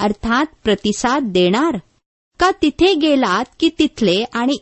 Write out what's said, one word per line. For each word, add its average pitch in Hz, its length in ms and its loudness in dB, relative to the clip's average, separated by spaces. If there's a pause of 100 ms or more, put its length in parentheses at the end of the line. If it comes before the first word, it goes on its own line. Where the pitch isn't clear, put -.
अर्थात 233 460 -2 (180)
प्रतिसाद 233 580 -2
देणार 202 560 0 (640)
का? 359 100 2 (120)
तिथे 330 320 2
गेलात 262 500 0 (160)
की 330 180 2
तिथले 214 540 0
आणि 247 300 -2